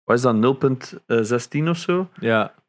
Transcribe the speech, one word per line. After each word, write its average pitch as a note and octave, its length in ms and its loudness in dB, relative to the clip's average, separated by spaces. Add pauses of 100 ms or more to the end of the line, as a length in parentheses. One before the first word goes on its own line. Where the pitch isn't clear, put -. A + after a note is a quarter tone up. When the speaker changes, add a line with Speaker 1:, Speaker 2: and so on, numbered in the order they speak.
Speaker 1:
Wat A2+ 120 2
is B2 60 -2
dat, B2 120 2
nul A#2 200 4
punt C3 400 -4 (120)
zestien A#2+ 600 -2
of E3+ 100 -2
zo? F3+ 300 -2 (120)
Speaker 2:
Ja. A2+ 340 0 (140)